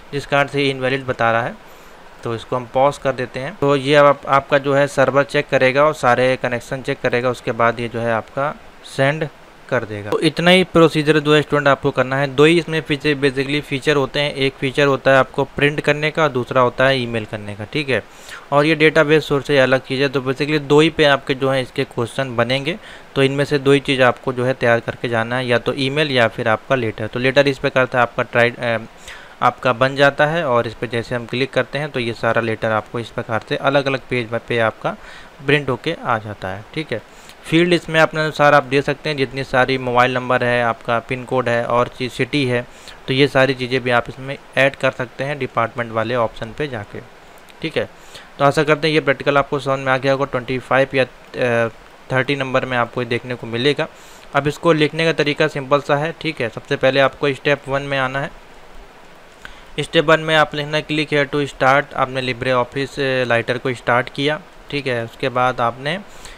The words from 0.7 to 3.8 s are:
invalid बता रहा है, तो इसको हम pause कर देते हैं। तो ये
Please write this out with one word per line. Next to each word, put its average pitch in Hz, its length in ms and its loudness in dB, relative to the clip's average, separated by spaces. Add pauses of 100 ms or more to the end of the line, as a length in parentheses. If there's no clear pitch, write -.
invalid 135 340 -4
बता 120 280 0
रहा 113 100 0
है, 160 120 -6 (680)
तो 117 120 -4
इसको 113 220 -6
हम 123 180 -6
pause 135 240 2
कर 135 140 -2
देते 127 280 -6
हैं। 143 200 -10
तो 143 160 2
ये 139 180 0